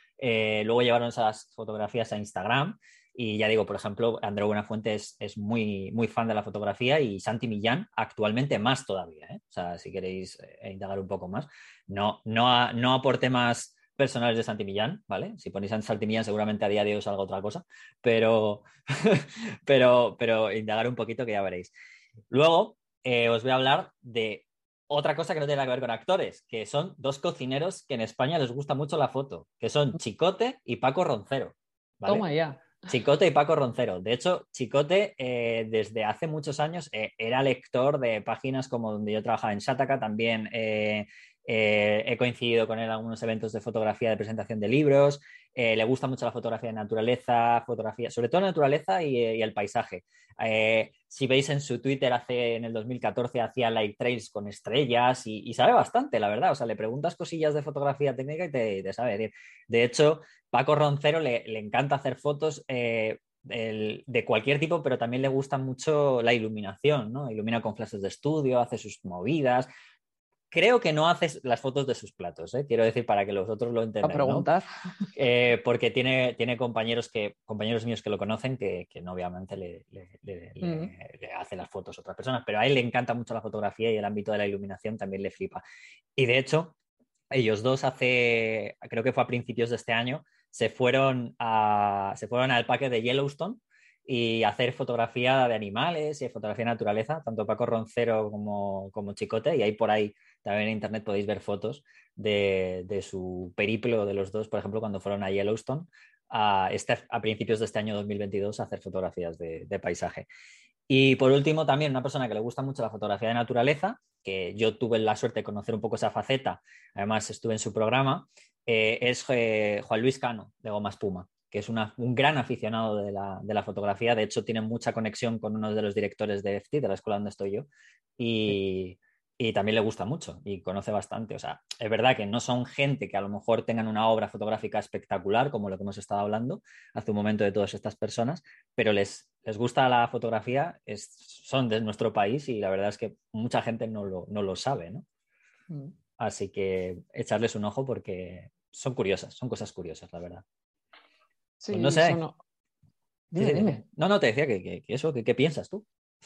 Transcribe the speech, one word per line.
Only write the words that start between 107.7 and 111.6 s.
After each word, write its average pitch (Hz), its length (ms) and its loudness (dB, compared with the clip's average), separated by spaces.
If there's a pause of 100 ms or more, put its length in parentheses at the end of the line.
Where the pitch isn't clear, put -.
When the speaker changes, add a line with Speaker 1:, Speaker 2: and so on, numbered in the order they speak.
Speaker 1:
año 107 180 -4
dos 101 120 -4
mil 104 100 -4
veintidós 101 420 -4
a 120 40 -2
hacer 101 180 -8
fotografías 90 560 -6
de, 82 300 -10
de 98 120 -4
paisaje. 87 460 -6 (640)
Y 135 300 6
por 131 140 6
último, 151 360 4